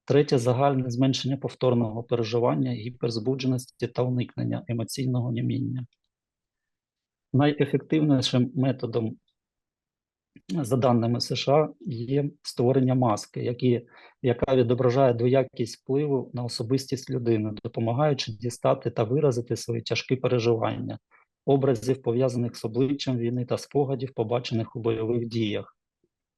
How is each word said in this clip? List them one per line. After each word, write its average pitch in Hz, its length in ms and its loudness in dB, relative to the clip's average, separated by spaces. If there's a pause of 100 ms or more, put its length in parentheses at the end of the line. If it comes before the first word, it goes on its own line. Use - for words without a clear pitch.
Третє, 147 320 4
загальне 127 540 2
зменшення 131 460 0
повторного 120 680 0
переживання, 120 680 0
гіперзбудженості 120 1160 -4
та - 160 -2
уникнення 120 640 -4
емоційного 123 640 -2
німіння. 123 540 -4 (1500)
Найефективнішим 143 1200 2
методом, 120 640 -2 (1300)
за 135 280 -2
даними 120 440 2
С - 140 -4
Ш 131 160 -2
А, 151 180 4 (180)
є 139 420 -2 (120)
створення 127 540 2
маски, 120 480 0
які, 120 440 0 (340)
яка 123 340 2
відображає 123 580 4
двоякість 123 640 0
впливу 139 560 -2
на 123 100 -6
особистість 123 680 -4
людини, 117 420 0 (120)
допомагаючи 123 680 0
дістати 120 600 -2
та 123 120 0
виразити 120 520 0
свої 117 260 -6
тяжкі - 340 -2
переживання, 117 840 0 (460)
образів, 131 560 2
пов'язаних 120 560 0
з - 80 -10
обличчям 131 520 0
війни 120 280 -2
та 113 120 -2
спогадів, 135 560 -2
побачених 117 600 -2
у 120 40 -6
бойових 113 480 -2
діях. 107 500 -4 (600)